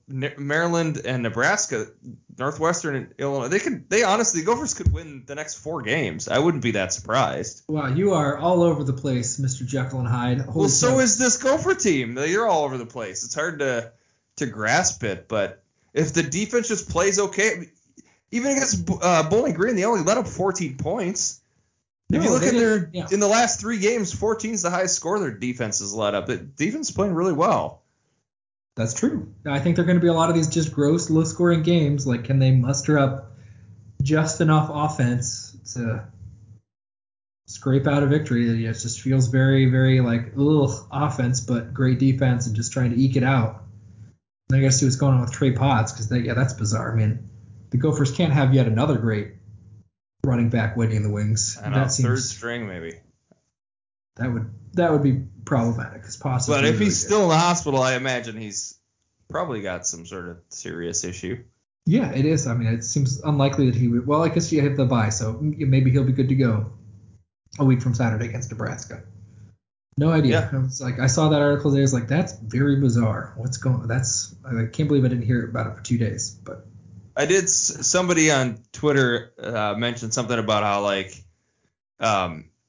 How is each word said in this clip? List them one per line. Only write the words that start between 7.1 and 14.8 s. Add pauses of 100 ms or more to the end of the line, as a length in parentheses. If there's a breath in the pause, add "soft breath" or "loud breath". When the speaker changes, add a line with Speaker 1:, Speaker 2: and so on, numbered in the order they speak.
Speaker 2:
Wow,
you
are
all
over
the
place,
Mister
Jekyll
and
Hyde.
Holy
Speaker 1:
Well,
so
Speaker 2:
cow.
Speaker 1:
is
this
Gopher
team.
You're
all
over
the
place.
It's
hard
to, (460)
to
grasp